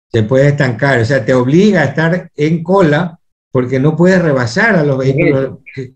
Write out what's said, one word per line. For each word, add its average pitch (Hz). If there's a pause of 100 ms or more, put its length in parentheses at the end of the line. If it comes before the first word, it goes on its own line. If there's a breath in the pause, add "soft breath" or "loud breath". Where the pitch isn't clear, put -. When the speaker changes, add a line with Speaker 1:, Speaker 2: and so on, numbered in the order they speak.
(120)
Speaker 1:
Se 113
puede 131
estancar, 139
o 110
sea, 135
te 131
obliga 165
a 139
estar 160
en 160
cola 170 (320)
porque 131
no 156
puedes 180
rebasar 170
a 156
los 139
vehículos 139
Speaker 2:
Correcto. 135 (120)
Speaker 1:
que, 131